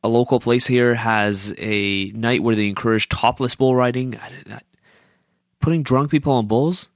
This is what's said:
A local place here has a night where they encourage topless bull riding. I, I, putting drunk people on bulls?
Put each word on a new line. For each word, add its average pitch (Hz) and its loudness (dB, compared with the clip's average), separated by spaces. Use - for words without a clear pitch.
A 110 0
local 120 2
place 120 0
here 120 2
has 104 -2
a 101 -2
night 113 0
where 113 2
they 107 0
encourage 107 0
topless - -2
bull 131 2
riding. 127 -2
I, - -18
I, - -16
putting 160 0
drunk 135 0
people 147 2
on 113 0
bulls? 143 0